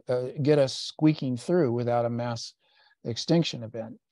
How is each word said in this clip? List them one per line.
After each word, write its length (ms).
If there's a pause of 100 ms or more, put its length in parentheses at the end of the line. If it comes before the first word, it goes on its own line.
uh, 180 (160)
get 160
us 160
squeaking 640
through 340
without 320
a 60
mass 420 (520)
extinction 600
event. 300 (180)